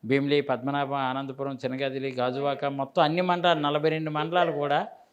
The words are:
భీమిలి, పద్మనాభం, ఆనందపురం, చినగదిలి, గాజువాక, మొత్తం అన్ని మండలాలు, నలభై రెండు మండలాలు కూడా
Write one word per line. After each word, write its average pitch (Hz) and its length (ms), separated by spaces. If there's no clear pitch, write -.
భీమిలి, 139 360
పద్మనాభం, 139 560
ఆనందపురం, 135 680
చినగదిలి, 135 480
గాజువాక, 131 520
మొత్తం 139 380
అన్ని 156 180
మండలాలు, 175 400
నలభై 147 280
రెండు 156 220
మండలాలు 165 420
కూడా 147 360